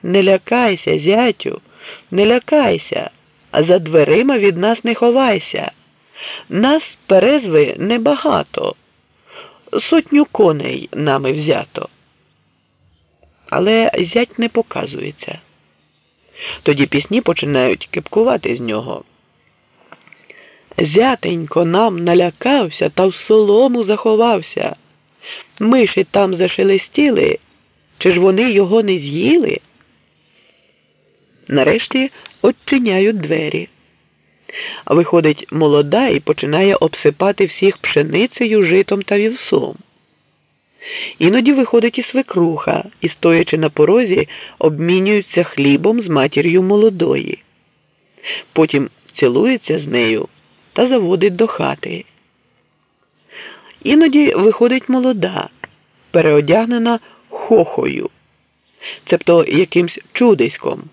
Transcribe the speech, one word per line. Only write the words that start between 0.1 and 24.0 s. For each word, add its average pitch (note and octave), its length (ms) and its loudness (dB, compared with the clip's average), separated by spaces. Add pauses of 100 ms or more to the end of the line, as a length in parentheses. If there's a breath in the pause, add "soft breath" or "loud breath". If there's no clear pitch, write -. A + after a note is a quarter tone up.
лякайся, F#3+ 760 0
зятю, G#3 640 -2 (500 loud breath)
не F#3+ 160 2
лякайся, B3 840 0 (400)
а - 140 2
за F3+ 140 4
дверима E3 600 2
від G3 180 2
нас G#3+ 280 -2
не A#3 100 -2
ховайся. A#3+ 800 0 (760 loud breath)
Нас, C4+ 340 2 (240)
Перезви, G3 720 2
небагато, A#3 960 -2 (1160 loud breath)
сотню D4+ 340 2
коней D3 680 -2
нами C#3 400 -2
взято. D3+ 560 -4 (1600)
Але A3 400 0 (240)
зять A#3+ 240 -2
не A#3 100 -2
показується. - 880 -8 (1200 loud breath)
Тоді C#3 240 0
пісні E3+ 340 -2
починають C#3+ 680 -2
кепкувати G#3 680 -2
з B2 40 -10
нього. A2+ 440 -8 (1700 soft breath)
«Зятенько E3+ 840 0
нам F3+ 400 0
налякався F3 840 0
та F#3 180 0
в F#3 80 0
солому A3 680 2
заховався. G#3+ 920 -2 (840 loud breath)